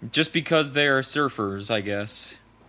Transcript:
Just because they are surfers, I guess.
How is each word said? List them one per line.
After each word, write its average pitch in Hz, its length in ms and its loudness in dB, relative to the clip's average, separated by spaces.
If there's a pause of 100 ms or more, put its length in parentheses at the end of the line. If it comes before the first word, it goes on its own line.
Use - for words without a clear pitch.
(120)
Just 156 220 0
because 156 400 2
they 147 140 4
are 135 140 4
surfers, 104 680 -2
I 110 120 0
guess. 104 580 -2 (300)